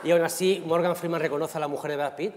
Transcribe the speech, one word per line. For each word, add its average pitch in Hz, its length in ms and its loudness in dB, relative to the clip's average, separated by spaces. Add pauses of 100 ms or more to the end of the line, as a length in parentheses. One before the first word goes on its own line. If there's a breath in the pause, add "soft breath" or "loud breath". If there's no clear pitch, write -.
y 156 80 2
aún 170 120 6
así 180 420 0
Morgan 170 300 2
Freeman 170 260 -2
reconoce 156 360 -2
a 156 40 -2
la 151 60 -2
mujer 143 240 -4
de 147 60 -2
Brad 143 180 -2
Pitt. 190 220 -6